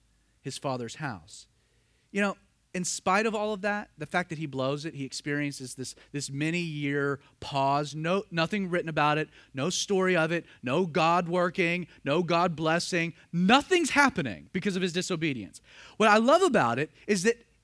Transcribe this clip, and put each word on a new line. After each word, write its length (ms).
his 160
father's 380
house. 520
You 100
know, 160
in 100
spite 420
of 80
all 200
of 80
that, 360
the 80
fact 240
that 80
he 80
blows 380
it, 100
he 120
experiences 680
this, 200
this 180
many-year 920
pause, 560
no, 340
nothing 400
written 200
about 280
it, 120
no 160
story 480
of 160
it, 120
no 240
God 440
working, 580
no 200
God 340
blessing. 560
Nothing's 600
happening 600
because 240
of 60
his 100
disobedience. 680
What 140
I 80
love 240
about 360
it 140
is 160
that 140